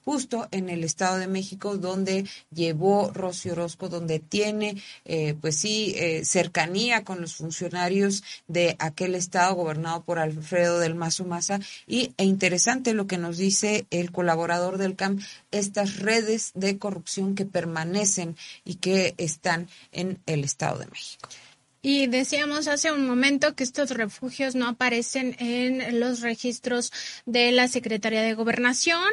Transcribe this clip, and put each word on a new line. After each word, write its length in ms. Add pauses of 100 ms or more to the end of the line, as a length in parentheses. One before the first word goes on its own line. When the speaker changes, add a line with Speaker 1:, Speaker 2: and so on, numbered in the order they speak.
Speaker 1:
justo 460
en 180
el 160
Estado 340
de 80
México, 500
donde 500 (260)
llevó 600
Rocío 400
Orozco, 360
donde 320
tiene, 640 (220)
eh, 360
pues 160
sí, 400
eh, 280
cercanía 800
con 160
los 140
funcionarios 880 (240)
de 320
aquel 360
estado 400
gobernado 500
por 140
Alfredo 600
del 160
Mazo 300
Maza. 340 (280)
Y, 300
e 80
interesante 720
lo 120
que 120
nos 180
dice 540
el 220
colaborador 680
del 180
camp, 240 (300)
estas 480
redes 560
de 240
corrupción 560
que 100
permanecen 920 (280)
y 120
que 420
están 500 (240)
en 340
el 180
Estado 340
de 80
México. 420 (580)
Speaker 2:
Y 200
decíamos 600
hace 260
un 140
momento 480
que 80
estos 280
refugios 640
no 140
aparecen 720
en 600
los 220
registros 680 (360)
de 260
la 160
Secretaría 540
de 100
Gobernación, 800